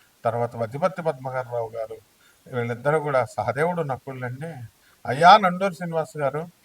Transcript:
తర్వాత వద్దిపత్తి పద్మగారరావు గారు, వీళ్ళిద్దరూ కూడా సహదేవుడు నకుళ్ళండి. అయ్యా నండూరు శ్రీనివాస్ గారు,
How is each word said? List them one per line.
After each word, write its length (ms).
తర్వాత 300
వద్దిపత్తి 460
పద్మగారరావు 680
గారు, 280
వీళ్ళిద్దరూ 520
కూడా 260
సహదేవుడు 560
నకుళ్ళండి. 720
అయ్యా 320
నండూరు 360
శ్రీనివాస్ 440
గారు, 300